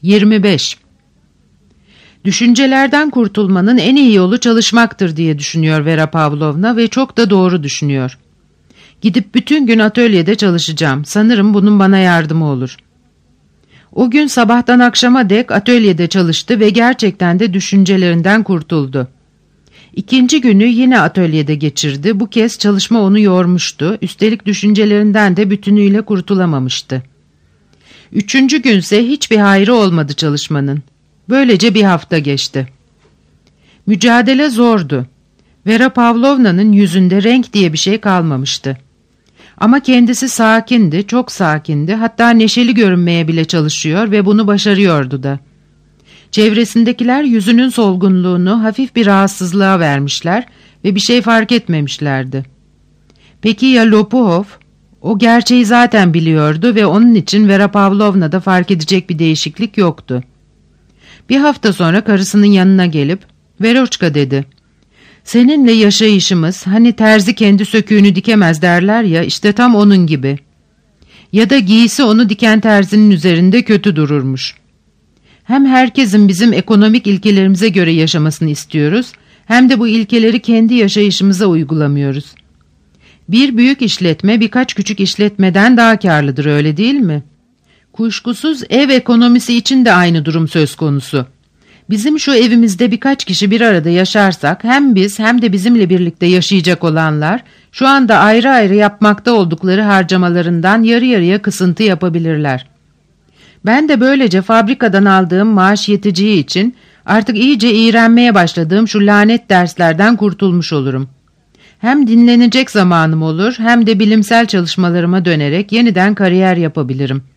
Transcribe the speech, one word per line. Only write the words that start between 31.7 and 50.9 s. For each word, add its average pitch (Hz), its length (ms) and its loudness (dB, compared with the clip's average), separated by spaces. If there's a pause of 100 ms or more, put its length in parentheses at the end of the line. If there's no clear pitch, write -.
bir 214 100 2
hafta 175 360 0
geçti. 139 480 -6 (1160)
Mücadele 240 640 0
zordu. 208 560 -2 (640)
Vera 233 220 2
Pavlovna'nın 233 840 2
yüzünde 190 520 2
renk 240 300 0
diye 185 200 0
bir 156 40 -6
şey 196 200 -2
kalmamıştı. 151 800 -4 (800)
Ama 247 220 2
kendisi 254 500 0
sakindi, 220 800 0
çok 247 240 -4
sakindi. 156 600 -4
Hatta 226 360 0
neşeli 233 440 2
görünmeye 175 540 0
bile 165 180 -2
çalışıyor 165 640 -4
ve 208 140 0
bunu 208 220 0
başarıyordu 185 760 0
da. 139 160 -6 (920)
Çevresindekiler 233 920 0
yüzünün 233 460 0
solgunluğunu 185 960 0
hafif 226 320 -4
bir 233 100 0
rahatsızlığa 190 760 0
vermişler 156 680 -4 (400)
ve 190 100 -2